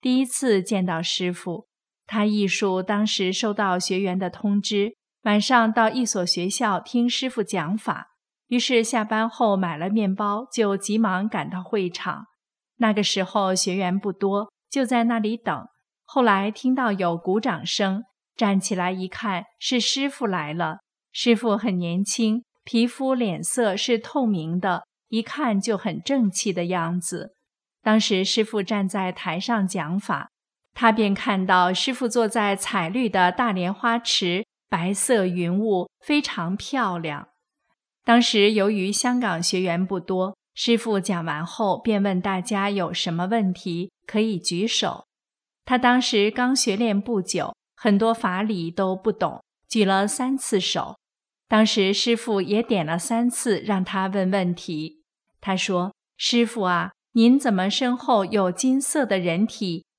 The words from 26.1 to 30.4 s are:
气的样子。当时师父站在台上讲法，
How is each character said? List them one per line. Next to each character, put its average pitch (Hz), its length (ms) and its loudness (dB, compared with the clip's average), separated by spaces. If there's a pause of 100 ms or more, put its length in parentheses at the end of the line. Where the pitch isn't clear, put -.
气 190 220 -2
的 175 140 -2
样 175 340 -2
子。 - 340 -8 (460)
当 220 180 4
时 196 240 2
师 214 220 2
父 208 180 -2
站 202 240 -2
在 185 240 -4
台 175 300 -6
上 208 260 0
讲 175 320 -4
法， - 320 -6 (460)